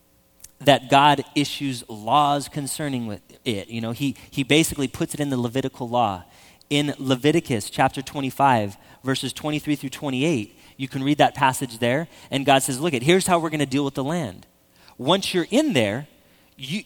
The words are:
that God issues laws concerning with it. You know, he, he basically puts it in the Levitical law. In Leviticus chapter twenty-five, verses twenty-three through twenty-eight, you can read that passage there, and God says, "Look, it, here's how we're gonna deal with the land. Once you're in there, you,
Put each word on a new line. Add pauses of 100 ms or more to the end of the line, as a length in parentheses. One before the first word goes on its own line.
(600)
that
God (100)
issues
laws
concerning
with (240)
it.
You
know,
he, (140)
he
basically
puts
it
in
the
Levitical
law. (460)
In
Leviticus
chapter
twenty-five, (260)
verses
twenty-three
through
twenty-eight, (200)
you
can
read
that
passage
there, (220)
and
God
says,
"Look,
it,
here's
how
we're
gonna
deal
with
the
land. (500)
Once
you're
in
there, (480)
you,